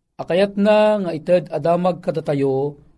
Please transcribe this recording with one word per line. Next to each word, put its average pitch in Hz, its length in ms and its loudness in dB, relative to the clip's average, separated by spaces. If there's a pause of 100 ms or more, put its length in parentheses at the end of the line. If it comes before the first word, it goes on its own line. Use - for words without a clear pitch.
(140)
akayat 190 400 -2
na 214 480 2
nga 170 80 -4
ited 170 400 0
adamag 175 480 0
kadatayo 143 800 -2 (200)